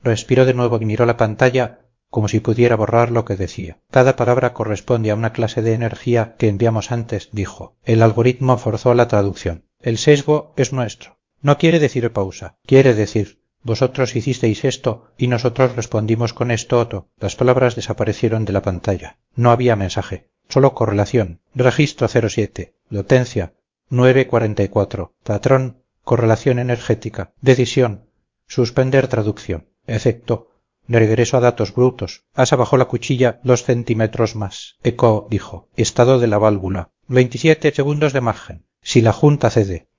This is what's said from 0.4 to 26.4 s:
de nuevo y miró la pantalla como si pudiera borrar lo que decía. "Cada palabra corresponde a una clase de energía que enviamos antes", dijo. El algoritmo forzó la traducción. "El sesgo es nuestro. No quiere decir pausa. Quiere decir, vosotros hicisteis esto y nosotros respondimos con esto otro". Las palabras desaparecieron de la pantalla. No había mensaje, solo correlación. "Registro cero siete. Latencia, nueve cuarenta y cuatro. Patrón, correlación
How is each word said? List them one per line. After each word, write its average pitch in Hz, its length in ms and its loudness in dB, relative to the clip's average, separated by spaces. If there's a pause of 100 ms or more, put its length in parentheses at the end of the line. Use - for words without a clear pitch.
de 131 80 2
nuevo 120 260 -2
y 113 40 -6
miró 110 220 0
la 117 100 0
pantalla 123 640 0 (320)
como 107 160 -2
si 107 140 -2
pudiera 120 340 2
borrar 117 380 0
lo 117 120 0
que 101 120 -6
decía. 90 420 -10 (140)
"Cada 127 240 4
palabra 123 360 0
corresponde 107 600 -4
a - 20 0
una 113 180 -4
clase 120 300 -4
de 113 120 0
energía 117 640 -2
que 113 100 2
enviamos 107 420 0
antes", 113 400 -6
dijo. - 540 -10
El 113 180 2
algoritmo 120 560 2
forzó 113 360 0
la 120 120 4
traducción. 98 560 -2 (180)
"El 113 160 -4
sesgo 147 600 0
es 135 160 -2
nuestro. - 460 -8 (220)
No 143 160 2
quiere 165 220 2
decir 120 320 0
pausa. 95 460 -8 (100)
Quiere 131 280 6
decir, 107 440 -2 (260)
vosotros 123 520 -2
hicisteis 117 480 -2
esto - 520 -4
y 127 120 -2
nosotros 120 480 0
respondimos 113 580 -4
con 120 160 -4
esto 120 300 0
otro". 113 260 -6 (140)
Las - 160 -6
palabras 127 400 2
desaparecieron 110 680 -4
de 95 80 -6
la 98 100 0
pantalla. 92 560 -6 (180)
No 120 160 2
había 120 240 2
mensaje, 95 540 -8 (180)
solo 135 260 2
correlación. 104 640 -2 (160)
"Registro 127 540 0
cero 113 200 0
siete. - 460 -6 (160)
Latencia, 104 640 -2 (360)
nueve 127 380 4
cuarenta 107 380 -2
y 98 40 -4
cuatro. 98 540 -4
Patrón, 127 640 -2 (180)
correlación 117 560 0